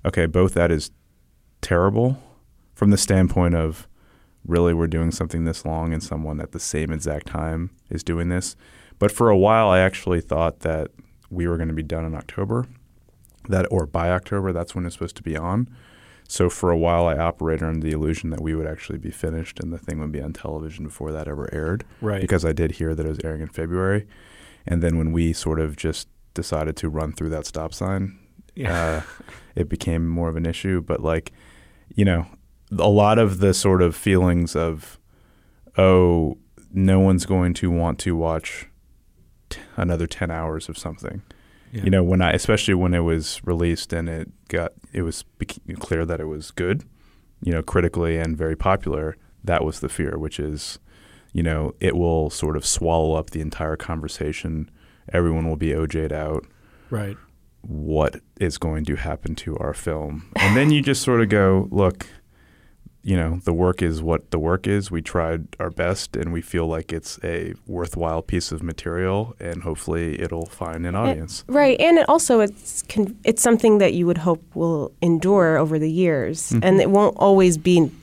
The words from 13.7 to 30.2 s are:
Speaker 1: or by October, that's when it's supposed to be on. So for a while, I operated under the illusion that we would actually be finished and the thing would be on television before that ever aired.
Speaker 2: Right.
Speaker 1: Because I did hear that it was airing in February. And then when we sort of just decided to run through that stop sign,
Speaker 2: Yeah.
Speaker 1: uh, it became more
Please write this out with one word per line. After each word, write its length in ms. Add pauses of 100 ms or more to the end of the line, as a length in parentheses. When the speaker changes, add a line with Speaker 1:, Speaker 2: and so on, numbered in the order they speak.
Speaker 1:
or 160
by 240
October, 420
that's 220
when 100
it's 120
supposed 200
to 60
be 160
on. 320 (580)
So 220
for 200
a 60
while, 300
I 100
operated 500
under 140
the 140
illusion 340
that 140
we 120
would 120
actually 320
be 120
finished 480
and 140
the 60
thing 220
would 120
be 80
on 140
television 500
before 280
that 160
ever 260
aired. 300 (180)
Speaker 2:
Right. 180
Speaker 1:
Because 240
I 80
did 200
hear 220
that 120
it 20
was 160
airing 160
in 80
February. 580 (640)
And 120
then 160
when 140
we 200
sort 280
of 160
just 320 (260)
decided 420
to 140
run 240
through 160
that 160
stop 260
sign, 460 (360)
Speaker 2:
Yeah. 240
Speaker 1:
uh, 240 (520)
it 160
became 360
more 220